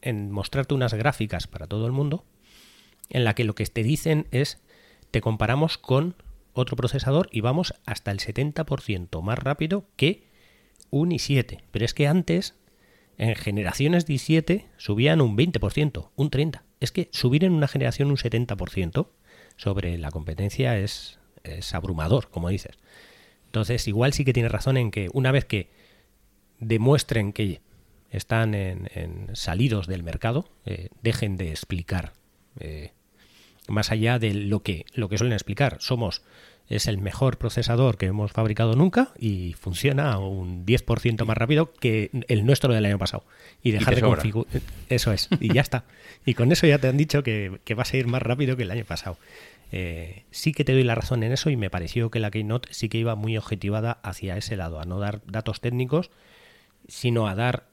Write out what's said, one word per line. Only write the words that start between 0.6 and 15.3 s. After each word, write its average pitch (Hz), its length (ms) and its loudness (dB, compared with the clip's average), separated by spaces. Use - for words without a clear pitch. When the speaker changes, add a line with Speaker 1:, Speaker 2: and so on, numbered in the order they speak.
Speaker 1:
unas 127 220 0
gráficas 107 540 -2
para 80 180 -12
todo 107 180 -2
el 120 80 0
mundo, 143 320 -2
en 127 140 2
la 110 100 2
que - 80 -2
lo 107 140 0
que 104 100 -2
te - 160 -2
dicen 151 480 2
es, 131 320 -2
Te 113 100 0
comparamos 117 580 0
con 147 360 0
otro 127 200 -2
procesador 135 540 0
y 113 100 -2
vamos 135 340 0
hasta - 260 -6
el 98 100 -4
setenta 147 440 -4
por 139 160 -4
ciento 87 420 -6
más 107 160 -2
rápido 160 580 -2
que - 300 0
un 165 220 2
i 156 60 0
siete. - 520 -2
Pero 101 140 -2
es - 100 -2
que 147 120 2
antes, 170 480 2
en 113 160 2
generaciones 139 720 0
de 151 80 -2
i 131 40 0
siete, 160 480 2
subían 135 440 2
un 113 160 4